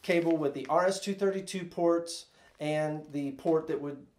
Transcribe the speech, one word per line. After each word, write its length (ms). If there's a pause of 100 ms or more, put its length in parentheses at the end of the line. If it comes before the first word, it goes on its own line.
cable 380
with 160
the 160
R 160
S 120
two 140
thirty-two 540
ports 600 (320)
and 440 (100)
the 200
port 340
that 120
would 280 (120)